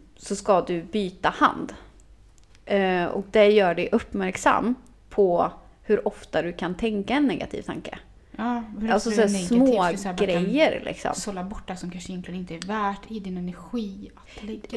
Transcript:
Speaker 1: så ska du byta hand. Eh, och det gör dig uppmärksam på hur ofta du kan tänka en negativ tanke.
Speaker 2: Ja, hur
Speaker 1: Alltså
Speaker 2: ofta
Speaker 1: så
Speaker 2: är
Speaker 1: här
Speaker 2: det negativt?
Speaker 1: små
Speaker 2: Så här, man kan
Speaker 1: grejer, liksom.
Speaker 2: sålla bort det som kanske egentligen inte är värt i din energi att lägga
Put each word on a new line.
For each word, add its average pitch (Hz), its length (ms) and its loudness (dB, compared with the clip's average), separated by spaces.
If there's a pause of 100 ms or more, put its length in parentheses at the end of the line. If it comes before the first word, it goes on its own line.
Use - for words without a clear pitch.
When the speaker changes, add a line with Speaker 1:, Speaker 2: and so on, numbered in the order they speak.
(160)
Speaker 1:
så - 200 -8
ska 190 240 4
du 175 220 -2
byta 180 460 -4
hand. - 440 0 (960)
Eh, 185 380 2
och 190 260 -4
det 214 200 8
gör 190 240 6
dig 175 180 -2
uppmärksam 202 840 0 (360)
på 175 400 4 (320)
hur 208 260 0
ofta - 340 -2
du 170 100 -4
kan 175 220 -6
tänka 214 400 -2
en 294 120 4
negativ - 360 -4
tanke. - 360 -10 (380)
Speaker 2:
Ja, 233 260 -4 (180)
hur 220 100 -2
Speaker 1:
Alltså 220 200 2
Speaker 2:
ofta 214 120 4
Speaker 1:
så - 0 -
Speaker 2:
är 202 60 6
Speaker 1:
här 190 200 -2
Speaker 2:
det 233 80 4
negativt? 262 120 8
Speaker 1:
små 214 140 4
Speaker 2:
Så - 0 -
här, 185 300 -2
man 180 40 -8
kan 196 100 2
Speaker 1:
grejer, 196 580 2
liksom. - 300 -4
Speaker 2:
sålla 185 300 -6
bort 208 240 -10
det 185 80 -8
som 175 140 -10
kanske 180 220 -12
egentligen 180 280 -8
inte 180 140 -10
är 165 120 -12
värt 202 440 -4
i 220 100 -10
din 185 160 -8
energi 196 800 -8
att - 280 -20
lägga 214 160 -10 (160)